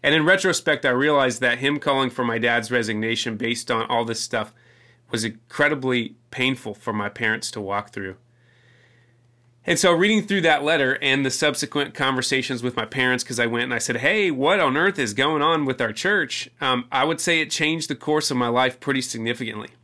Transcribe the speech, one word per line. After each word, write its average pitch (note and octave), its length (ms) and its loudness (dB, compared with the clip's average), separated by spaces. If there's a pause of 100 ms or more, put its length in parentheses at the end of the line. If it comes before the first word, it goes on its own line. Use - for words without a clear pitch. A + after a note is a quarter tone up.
And C#3+ 140 4
in D#3 100 4
retrospect, F3 600 2
I C3+ 40 4
realized C3 520 2
that A#2+ 180 2
him C#3+ 200 0
calling C3+ 300 0
for B2 160 -2
my A#2 140 0
dad's A#2 320 0
resignation A2+ 680 -2
based A#2 320 -4
on A2+ 160 0
all A#2 180 0
this A2+ 160 -4
stuff - 320 -4 (600)
was A2 120 -2
incredibly C3 920 0 (160)
painful B2+ 420 -2
for - 180 -8
my G#2 160 -2
parents A2 440 -4
to A2 100 -8
walk G2+ 300 -6
through. F#2+ 240 -10 (1500)
And F3 140 0
so F3+ 140 4
reading G3+ 300 4
through G3 180 0
that D3+ 220 4
letter C#3+ 380 2
and C3+ 240 2
the B2+ 60 0
subsequent C#3+ 640 -2
conversations C3 680 -2
with A#2+ 140 -4
my A2+ 80 -2
parents, B2+ 400 0
'cause B2 160 -6
I A#2 60 2
went A#2 200 0
and B2+ 80 -4
I A#2 40 -2
said, A#2+ 200 -2
"Hey, F#3 320 2
what D3+ 300 2
on C#3 160 2
earth F3 240 0
is A2 140 -2
going C#3+ 280 0
on D#3 220 2
with C3 160 -2
our A2+ 140 -2
church?" F#3 560 -2 (100)
Um, B2+ 320 0
I C3+ 140 2
would D#3+ 160 -2
say E3 180 2
it D#3 100 -2
changed D#3+ 400 -2
the C#3 60 -4
course D3+ 340 0
of C3+ 60 -2
my B2 140 0
life B2+ 320 2
pretty C3+ 200 0
significantly. A2+ 680 -6 (140)